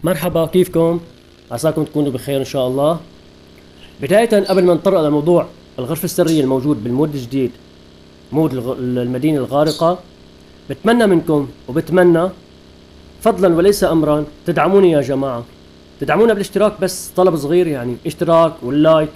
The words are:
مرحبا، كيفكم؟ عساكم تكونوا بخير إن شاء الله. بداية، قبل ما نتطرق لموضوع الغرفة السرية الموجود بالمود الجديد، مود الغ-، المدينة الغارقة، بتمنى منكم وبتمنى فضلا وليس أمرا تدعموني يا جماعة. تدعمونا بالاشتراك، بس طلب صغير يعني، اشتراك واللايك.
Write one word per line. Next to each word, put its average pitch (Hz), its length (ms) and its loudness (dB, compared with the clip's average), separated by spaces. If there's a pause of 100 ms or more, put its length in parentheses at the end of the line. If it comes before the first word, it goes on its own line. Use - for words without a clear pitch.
مرحبا، 165 400 -2
كيفكم؟ 170 540 0 (500)
عساكم 147 340 -2
تكونوا 143 280 -4
بخير 135 280 -4
إن 131 40 -4
شاء 131 220 -4
الله. 143 340 -2 (1000)
بداية، 202 420 2
قبل 185 200 2
ما 175 100 4
نتطرق 185 260 0
لموضوع 151 460 2 (320)
الغرفة 151 260 -6
السرية 165 360 0
الموجود 131 440 0
بالمود 143 300 -2
الجديد، 131 360 -4 (800)
مود 151 220 0
الغ-، 123 240 -6
المدينة 127 600 -2
الغارقة، 156 600 0 (720)
بتمنى 226 360 2
منكم 165 420 0 (200)
وبتمنى 165 600 2 (920)
فضلا 185 340 2
وليس 196 300 2
أمرا 151 400 2 (220)
تدعموني 175 440 4
يا 151 100 2
جماعة. 131 440 -4 (560)
تدعمونا 214 320 2
بالاشتراك، 202 480 -2
بس - 280 -6
طلب 180 280 0
صغير 160 300 0
يعني، 123 300 -6 (100)
اشتراك 165 460 2 (100)
واللايك. 151 540 2